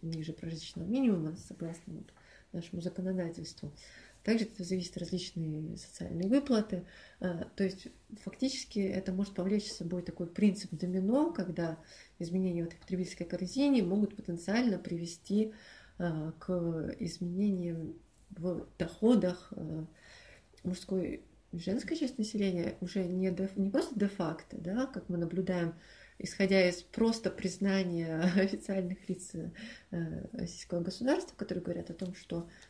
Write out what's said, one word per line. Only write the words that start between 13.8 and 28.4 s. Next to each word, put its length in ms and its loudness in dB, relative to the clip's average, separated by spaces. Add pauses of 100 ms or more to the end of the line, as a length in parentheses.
могут 320 2
потенциально 640 0
привести, 760 0 (460)
э, 400 -2
к 640 0
изменениям 920 0 (360)
в 360 -4 (120)
доходах, 800 4
э, 280 -6 (760)
мужской 600 -2 (300)
и 60 -6
женской 380 -2
части 220 -2
населения, 600 0
уже 240 0
не 260 2
де-, 260 0
не 140 2
просто 280 2
де-факто, 600 0
да, 280 0
как 220 -8
мы 100 0
наблюдаем, 560 0 (440)
исходя 500 6
из 140 -2
просто 480 2
признания 880 0
<laughs> 160 6
официальных 720 2